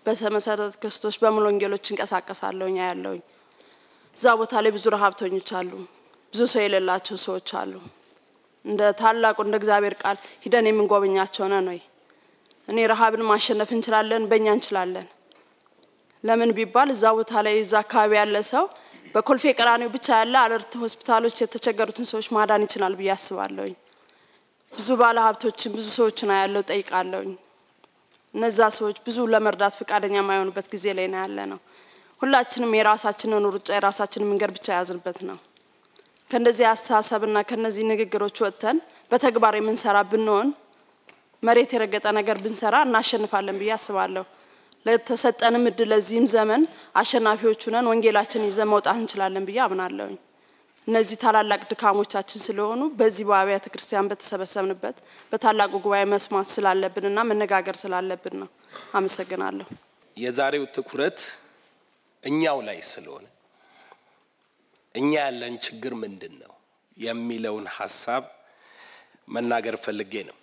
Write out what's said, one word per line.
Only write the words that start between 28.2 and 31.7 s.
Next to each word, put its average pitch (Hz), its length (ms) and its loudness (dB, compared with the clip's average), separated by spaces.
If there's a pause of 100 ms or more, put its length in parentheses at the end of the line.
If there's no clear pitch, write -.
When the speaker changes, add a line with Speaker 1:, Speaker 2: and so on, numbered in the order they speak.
Speaker 1:
እነዛ 214 240 -2 (120)
ሰዎች 208 300 -4
ብዙ 233 260 -6
ለመርዳት 208 480 2
ፈቃደኛ 202 420 -2
የማይሆኑበት 196 520 -2
ጊዜ 196 240 -6
ላይ 185 160 -4
ነው 190 120 -6
ያለ 196 260 -8
ነው። 196 140 -12 (600)